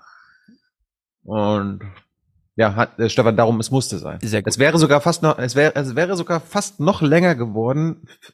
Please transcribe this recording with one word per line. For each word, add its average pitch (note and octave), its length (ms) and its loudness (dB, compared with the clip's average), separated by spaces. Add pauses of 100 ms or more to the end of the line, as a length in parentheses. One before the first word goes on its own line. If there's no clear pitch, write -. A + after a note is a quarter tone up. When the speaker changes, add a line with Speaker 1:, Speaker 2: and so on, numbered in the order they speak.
(1200)
Speaker 1:
Und G2+ 600 -4 (720)
ja, G#2+ 180 2
hat, A2+ 240 -2
äh, A2+ 100 0
Stefan, G#2+ 280 2
darum, A2+ 240 4
es A2 100 -6
musste B2 280 -2
sein. D#2 240 -12
Speaker 2:
Sehr G#2+ 200 -2
gut. G#2+ 100 -4
Speaker 1:
Es - 60 -6
wäre D3+ 200 4
sogar D3 220 4
fast E3+ 220 -2
noch, D#3 160 2
es B2 160 -4
wäre, D3+ 220 2
es C3+ 180 -4
wäre F3+ 220 -2
sogar E3+ 240 -4
fast - 400 -8
noch D#3+ 200 0
länger E3 360 4
geworden, A#2+ 720 -4 (260)